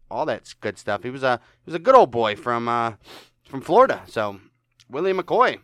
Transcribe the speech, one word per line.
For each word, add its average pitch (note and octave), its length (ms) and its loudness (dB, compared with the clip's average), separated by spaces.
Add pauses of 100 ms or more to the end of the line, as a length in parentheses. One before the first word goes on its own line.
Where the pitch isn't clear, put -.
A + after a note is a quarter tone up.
(120)
all B2+ 140 -6
that A#2+ 160 -4
s-, - 120 -20
good G#2 240 -8
stuff. G2+ 260 -6
He B2 80 -8
was A#2 120 -8
a, B2 160 0 (240)
he E3+ 80 -16
was D#3+ 40 -4
a F3 40 -6
good B3 160 6
old F#3 160 6
boy A2 240 0
from, A#2 320 -4
uh, A#2 260 -2 (520)
from C3+ 160 -12
Florida. F3+ 460 2
So, G#2 340 -6 (480)
William F#3 300 -4
McCoy. F3 440 0